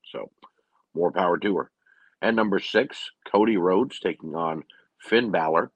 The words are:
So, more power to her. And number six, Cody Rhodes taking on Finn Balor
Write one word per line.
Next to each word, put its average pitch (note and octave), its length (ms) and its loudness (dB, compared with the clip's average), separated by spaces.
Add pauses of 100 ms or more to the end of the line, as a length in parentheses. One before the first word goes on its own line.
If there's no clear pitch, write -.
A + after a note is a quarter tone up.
(120)
So, - 180 -12 (640)
more E2+ 180 0
power F2 280 0
to G2 180 0
her. C#2 140 -6 (500)
And A2+ 140 0
number G2+ 240 2
six, - 500 -2 (220)
Cody G#2+ 260 4
Rhodes F#2 420 2
taking D#2+ 360 -6
on D#2+ 280 -4 (380)
Finn G#3+ 300 0
Balor E2 440 0